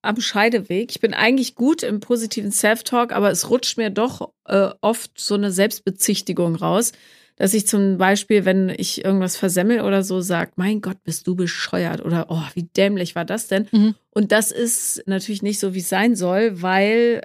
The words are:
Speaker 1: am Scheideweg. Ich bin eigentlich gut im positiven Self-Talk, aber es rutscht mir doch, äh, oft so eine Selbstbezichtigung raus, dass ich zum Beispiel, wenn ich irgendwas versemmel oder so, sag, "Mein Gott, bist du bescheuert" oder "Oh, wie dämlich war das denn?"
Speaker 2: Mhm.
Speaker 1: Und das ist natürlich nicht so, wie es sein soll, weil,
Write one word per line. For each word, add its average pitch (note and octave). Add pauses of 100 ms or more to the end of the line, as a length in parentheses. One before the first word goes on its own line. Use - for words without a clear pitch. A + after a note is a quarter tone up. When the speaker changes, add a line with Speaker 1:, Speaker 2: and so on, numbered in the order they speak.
Speaker 1:
am A3
Scheideweg. G#3+
Ich -
bin A3+
eigentlich B3
gut D4+
im G#3
positiven G#3+
Self-Talk, A#3+
aber G3+
es -
rutscht -
mir A3
doch, G#3+ (140)
äh, G3 (120)
oft -
so -
eine G3+
Selbstbezichtigung F#3+
raus, E3+ (420)
dass G3
ich G3+
zum G3
Beispiel, G3
wenn F#3+
ich -
irgendwas F#3+
versemmel G3
oder G3
so, F#3+
sag, F3
"Mein G3+
Gott, F#3+
bist -
du F#3
bescheuert" F3
oder E3
"Oh, D#3+ (120)
wie F3+ (140)
dämlich G3
war E3+
das F#3+
denn?" G3
Speaker 2:
Mhm. G#3+ (140)
Speaker 1:
Und G#3
das G#3+
ist -
natürlich G3
nicht G3+
so, F#3+
wie F#3
es E3+
sein G#3+
soll, F#3
weil, G#3+